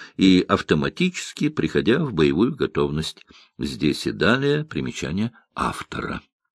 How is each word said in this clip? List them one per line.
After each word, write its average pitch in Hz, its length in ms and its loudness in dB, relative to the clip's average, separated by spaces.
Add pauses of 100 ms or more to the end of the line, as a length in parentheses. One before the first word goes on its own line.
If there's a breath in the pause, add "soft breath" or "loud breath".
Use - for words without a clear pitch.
(160 loud breath)
и 92 300 6
автоматически 98 1000 0
приходя 87 560 0
в 127 80 -6
боевую 78 420 2
готовность. 73 720 -4 (320 soft breath)
Здесь 69 480 -2
и 62 60 -2
далее 135 520 0
примечание 82 680 -6 (220 soft breath)
автора. - 680 -6 (340)